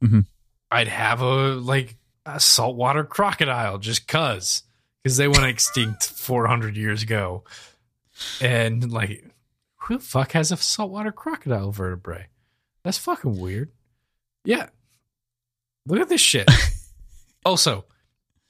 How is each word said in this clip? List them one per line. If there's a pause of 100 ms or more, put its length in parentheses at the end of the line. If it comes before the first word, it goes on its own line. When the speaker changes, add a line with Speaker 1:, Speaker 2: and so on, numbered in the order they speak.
Speaker 1:
Mm-hmm. (500)
Speaker 2:
I'd
have
a,
like, (320)
a
saltwater
crocodile
just
'cause. (420)
'Cause
they
went
extinct
<laughs>
four
hundred
years
ago. (960)
And,
like, (520)
who
the
fuck
has
a
saltwater
crocodile
vertebrae? (560)
That's
fucking
weird. (720)
Yeah. (1200)
Look
at
this
shit.
Speaker 1:
<laughs> (840)
Speaker 2:
Also, (640)